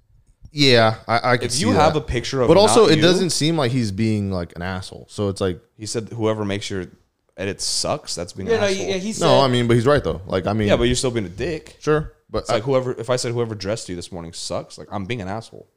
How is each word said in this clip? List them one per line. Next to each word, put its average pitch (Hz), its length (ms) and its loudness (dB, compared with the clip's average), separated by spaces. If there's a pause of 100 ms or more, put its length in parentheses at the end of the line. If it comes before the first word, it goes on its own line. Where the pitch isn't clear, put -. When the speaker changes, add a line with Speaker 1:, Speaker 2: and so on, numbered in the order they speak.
(500)
Speaker 1:
yeah, 120 460 6 (100)
I, 117 260 0
I 127 40 4
can 123 100 -4
Speaker 2:
If 120 60 -4
Speaker 1:
see 127 140 -2
Speaker 2:
you 202 60 2
have 160 220 4
Speaker 1:
that. 151 60 0
Speaker 2:
a - 20 -12
picture 127 380 -4
of 117 80 4
Speaker 1:
But 170 80 6
also, 214 280 6
Speaker 2:
not 151 80 6
Speaker 1:
it 160 40 6
Speaker 2:
you 151 60 2
Speaker 1:
doesn't 180 280 4
seem 160 260 0
like 131 140 0
he's 120 220 -2
being, 104 380 -2
like, 87 260 -6
an 85 60 -10
asshole. 92 480 -10
So 104 180 -2
it's 98 120 -4
like 92 200 -2 (160)
Speaker 2:
He 110 100 -14
said, 107 220 -6
"Whoever 107 360 -2
makes 101 260 -4
your 92 160 -6 (500)
edit 95 240 -8
sucks, - 540 -4
that's - 180 -8
being - 160 -10
Speaker 3:
Yeah, 226 80 2
Speaker 2:
an 220 60 -2
Speaker 3:
no, 202 60 0
Speaker 2:
asshole." 190 180 -2
Speaker 3:
yeah, 190 100 -4
he 185 120 -6
Speaker 1:
No, 220 40 -6
Speaker 3:
said 139 280 4
Speaker 1:
I 135 80 4
mean, 123 200 2
but 117 60 6
he's 120 120 2
right, 143 160 4
though. 82 240 -4
Like, 92 200 -2
I 101 80 0
mean 107 140 2
Speaker 2:
Yeah, 98 80 4
but 120 80 0
you're 120 120 2
still 131 140 0
being 113 160 -4
a 85 40 -10
dick. 139 500 -8
Speaker 1:
Sure, 151 320 0 (180)
but 104 100 -2
Speaker 2:
It's - 80 -12
like, 117 140 0
Speaker 1:
I 123 40 -6
Speaker 2:
whoever, 127 320 0
if 120 120 -8
I 127 60 2
said, 127 160 -4
"Whoever 117 220 -4
dressed 101 340 -6
you 90 80 -8
this 85 140 -12
morning 85 220 -12
sucks," - 460 -10
like, 82 120 -18
I'm 98 140 -6
being 113 160 -6
an 90 80 -8
asshole. - 480 -12